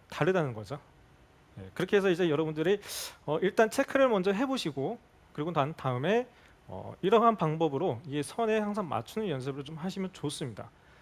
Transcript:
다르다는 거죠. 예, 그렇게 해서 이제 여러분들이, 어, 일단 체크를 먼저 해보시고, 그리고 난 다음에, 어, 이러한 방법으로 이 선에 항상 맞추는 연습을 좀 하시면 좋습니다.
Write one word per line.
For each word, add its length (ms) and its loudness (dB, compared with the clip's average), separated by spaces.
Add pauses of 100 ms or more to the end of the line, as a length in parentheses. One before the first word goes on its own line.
(100)
다르다는 440 2
거죠. 240 -10 (800)
예, 160 -16
그렇게 220 0
해서 140 4
이제 180 2
여러분들이, 520 2 (460)
어, 140 0
일단 300 4
체크를 380 4
먼저 240 2
해보시고, 640 -2 (340)
그리고 200 -4
난 220 2
다음에, 520 0 (420)
어, 340 -12
이러한 340 6
방법으로 680 0
이 160 -2
선에 360 0
항상 300 -2
맞추는 400 -4
연습을 360 -4
좀 120 -12
하시면 360 -6
좋습니다. 580 -8 (320)